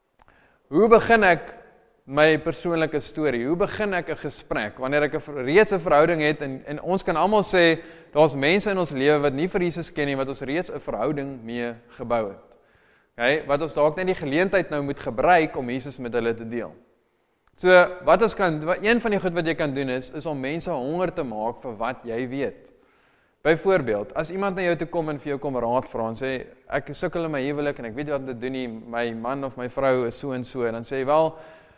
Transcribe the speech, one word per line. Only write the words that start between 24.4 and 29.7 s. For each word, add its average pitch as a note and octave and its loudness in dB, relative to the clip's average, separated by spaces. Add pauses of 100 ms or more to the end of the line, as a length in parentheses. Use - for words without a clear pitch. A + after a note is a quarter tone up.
na F#3 0
jou E3+ 2
toe D#3+ -6
kom E3 -2
en D3 -6
vir D3 -4
jou C#3 -4
kom C#3 -4
raad B2 0
vra A2+ -4
en A2+ -10
sê, C3 -4 (360)
"Ek C#3+ -6
sukkel E3+ -4
in D#3+ -6
my C#3+ -4
huwelik C#3+ -4
en A#2+ -10
ek A2 -10
weet C#3+ -8
nie D3 -4
wat C#3 -2
om C3 -10
te B2+ -8
doen B2+ -6
nie, B2+ -6
my A#2 -4
man B2+ -6
of C3 -10
my B2 -8